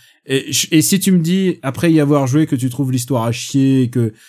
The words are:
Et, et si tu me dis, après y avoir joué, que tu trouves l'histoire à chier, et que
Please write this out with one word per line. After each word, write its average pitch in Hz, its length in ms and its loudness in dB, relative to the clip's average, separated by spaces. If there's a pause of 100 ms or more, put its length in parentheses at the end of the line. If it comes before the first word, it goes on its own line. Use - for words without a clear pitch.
(240)
Et, 135 260 -2 (220)
et 156 100 0
si 196 160 0
tu 190 140 0
me 180 80 4
dis, 180 420 0
après 147 300 0
y 156 80 4
avoir 143 260 2
joué, 151 200 2
que 147 100 -2
tu 127 140 -2
trouves 131 200 -2
l'histoire 123 340 -2
à 120 80 0
chier, 135 500 0
et 123 80 -2
que 117 220 0 (160)